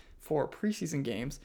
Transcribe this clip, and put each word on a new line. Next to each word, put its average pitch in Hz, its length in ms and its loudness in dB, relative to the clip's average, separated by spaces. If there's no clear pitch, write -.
for 147 260 2
preseason 170 560 0
games 120 420 -2